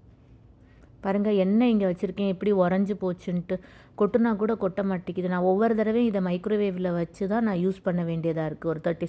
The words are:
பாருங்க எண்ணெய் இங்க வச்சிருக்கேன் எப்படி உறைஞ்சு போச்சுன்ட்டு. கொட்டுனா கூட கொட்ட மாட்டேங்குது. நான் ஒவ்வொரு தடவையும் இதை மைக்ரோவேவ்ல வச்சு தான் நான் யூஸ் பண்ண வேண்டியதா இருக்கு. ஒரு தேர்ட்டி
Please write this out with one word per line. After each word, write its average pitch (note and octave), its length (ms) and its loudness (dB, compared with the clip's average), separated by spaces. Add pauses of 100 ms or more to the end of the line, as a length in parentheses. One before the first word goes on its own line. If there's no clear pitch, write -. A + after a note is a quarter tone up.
(1000)
பாருங்க G3+ 320 0
எண்ணெய் G#3 380 4
இங்க G#3 140 2
வச்சிருக்கேன் F#3 420 -2
எப்படி F#3+ 260 0
உறைஞ்சு F#3+ 460 2
போச்சுன்ட்டு. F3+ 560 -4 (420)
கொட்டுனா A3+ 380 2
கூட G#3+ 180 0
கொட்ட G3 300 -2
மாட்டேங்குது. F3+ 440 -4
நான் F3+ 140 0
ஒவ்வொரு G3+ 340 2
தடவையும் A3 340 2
இதை G3 120 0
மைக்ரோவேவ்ல F#3 720 -2
வச்சு E3+ 340 -4
தான் A3+ 160 0
நான் G3+ 140 0
யூஸ் F#3 260 -2
பண்ண F3 200 0
வேண்டியதா E3 420 -2
இருக்கு. D#3 240 -6
ஒரு D#3 140 -4
தேர்ட்டி E3+ 240 -4